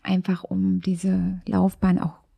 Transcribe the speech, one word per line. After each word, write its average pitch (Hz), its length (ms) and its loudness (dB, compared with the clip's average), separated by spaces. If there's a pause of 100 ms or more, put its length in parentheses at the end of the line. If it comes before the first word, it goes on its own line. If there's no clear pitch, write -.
Einfach 185 400 -2
um 190 380 0
diese 185 680 0
Laufbahn 190 540 2
auch - 160 -6 (220)